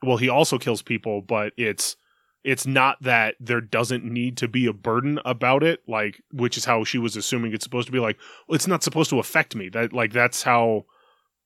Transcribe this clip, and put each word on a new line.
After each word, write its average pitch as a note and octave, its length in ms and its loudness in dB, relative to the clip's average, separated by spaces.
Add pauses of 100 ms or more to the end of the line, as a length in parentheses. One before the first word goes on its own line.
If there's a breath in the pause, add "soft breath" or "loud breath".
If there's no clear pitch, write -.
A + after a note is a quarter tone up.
well, B2+ 140 4
he B2 120 2
also C3+ 300 4
kills A#2+ 240 -2
people, G#2+ 400 -4
but G#2+ 340 -2
it's, G#2+ 380 -2 (480)
it's C3 240 0
not C3+ 340 2
that A#2 380 2
there A#2 200 -2
doesn't A#2 460 -2
need A#2+ 320 -4
to B2+ 100 -2
be B2 200 0
a A2 60 0
burden B2 520 0
about B2+ 380 2
it, E3 240 2
like, G#2+ 340 -4 (100)
which B2 240 0
is A#2 100 -4
how A2+ 180 2
she B2 160 -2
was A#2 160 -2
assuming A2+ 380 -4
it's G#2+ 100 -6
supposed B2 240 -4
to - 40 -10
be, B2+ 80 0
like, A2 180 -2 (300 soft breath)
"Well, E3 80 -2
it's D3 120 0
not F3+ 160 0
supposed D#3 260 0
to C3+ 100 2
affect - 360 -2
me." G2 140 -8
That, A2+ 240 -2
like, A2+ 200 -2
that's A#2+ 300 2
how, A#2 420 2 (600)